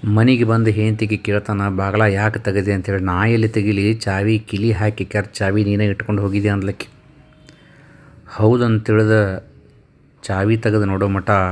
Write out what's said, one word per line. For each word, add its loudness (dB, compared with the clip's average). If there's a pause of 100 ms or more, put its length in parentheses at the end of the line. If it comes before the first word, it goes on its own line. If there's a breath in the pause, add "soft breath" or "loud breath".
ಮನೆಗೆ 4
ಬಂದು 2
ಹೆಂಡ್ತಿಗೆ 0
ಕೇಳ್ತಾನ, -2
"ಬಾಗ್ಲ 0
ಯಾಕೆ 0
ತೆಗೆದೆ?" -2
ಅಂತೇಳಿ. -2
"ನಾ 0
ಎಲ್ಲಿ 2
ತೆಗಿಲಿ? 0
ಚಾವಿ -2
ಕಿಲಿ -2
ಹಾಕಿ -2
ಕೆರ್ -6
ಚಾವಿ 0
ನೀನೇ 0
ಇಟ್ಕೊಂಡು -2
ಹೋಗಿದ್ದೆ" 0
ಅಂದ್ಲಕ್ಕಿ. -4 (1400 loud breath)
ಹೌದಂತ 2
ತಿಳಿದ 2 (760)
ಚಾವಿ 0
ತೆಗೆದು 0
ನೋಡೋ -2
ಮಟ -2 (220)